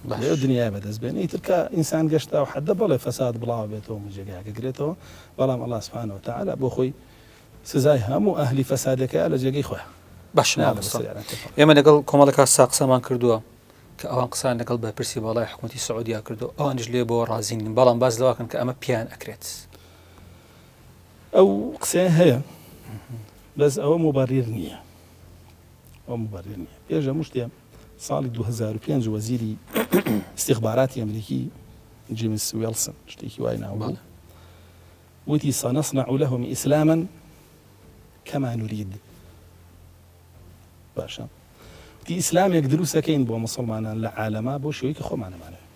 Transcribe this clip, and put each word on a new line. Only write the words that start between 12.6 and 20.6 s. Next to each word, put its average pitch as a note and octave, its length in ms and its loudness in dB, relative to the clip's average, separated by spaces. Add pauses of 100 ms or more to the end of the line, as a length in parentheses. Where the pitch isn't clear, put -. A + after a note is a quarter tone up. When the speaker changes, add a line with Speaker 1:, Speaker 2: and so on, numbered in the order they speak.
Speaker 1:
کردووە A#2+ 320 2 (600)
کە - 120 -12
ئەوان B2+ 240 -2
قسان B2+ 260 0
لەگەڵ A#2+ 220 -2
بەرپرسی A2+ 420 -6
باڵای A2+ 280 -2
حکوومەتی B2 260 -12 (100)
سعودیا A2+ 380 -4
کردو، A#2+ 200 -8 (120)
ئەوانش C3 340 -2
لێ B2 160 2
بۆ A#2 80 0 (140)
ڕازی A2 260 -4
نین، A2 220 -6
بەڵام B2 240 8
باز B2+ 180 4
لەواکەن B2 300 2
کە - 100 -6
ئەمە B2 220 -2
پیان A2+ 300 -2
ئەکرێت. - 320 -16 (1900)